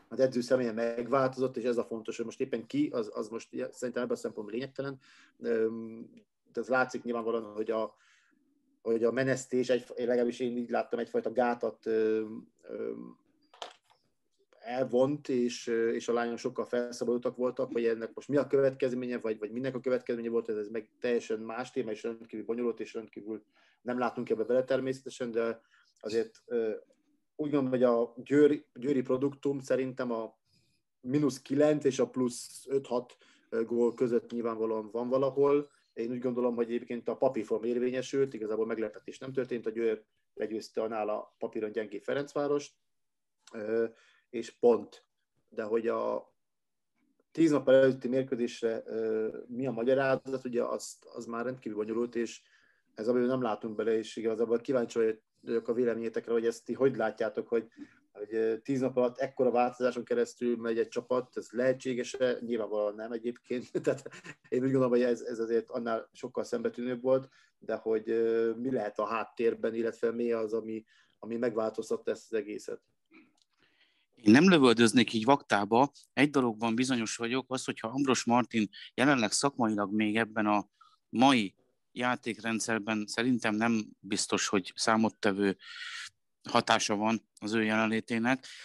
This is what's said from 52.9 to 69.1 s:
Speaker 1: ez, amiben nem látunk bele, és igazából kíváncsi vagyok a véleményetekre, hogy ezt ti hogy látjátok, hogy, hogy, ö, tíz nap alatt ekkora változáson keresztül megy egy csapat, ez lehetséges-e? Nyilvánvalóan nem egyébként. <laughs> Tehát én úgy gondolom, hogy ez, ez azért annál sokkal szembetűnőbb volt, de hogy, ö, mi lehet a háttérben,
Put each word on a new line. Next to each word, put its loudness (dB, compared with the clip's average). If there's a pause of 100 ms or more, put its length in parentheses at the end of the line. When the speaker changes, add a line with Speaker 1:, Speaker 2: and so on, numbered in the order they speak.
Speaker 1:
ez, -6
amiben 2
nem 0
látunk -4
bele, 2
és -6
igazából 0
kíváncsi 0 (420)
vagyok -2
a 2
véleményetekre, -2
hogy 2
ezt -2
ti -8
hogy 2
látjátok, -2
hogy, 0 (460)
hogy, -10
ö, 0
tíz -2
nap -2
alatt 2
ekkora 0
változáson 0
keresztül 0
megy -2
egy 0
csapat, -4
ez -8
lehetséges-e? -2
Nyilvánvalóan -2
nem -10
egyébként. -6
<laughs> -4
Tehát 0 (400)
én 0
úgy 2
gondolom, 4
hogy 6
ez, 2
ez -6
azért 0
annál -4
sokkal -8
szembetűnőbb -4
volt, 2 (300)
de -6
hogy, -2
ö, 2
mi -4
lehet -2
a 0
háttérben, -2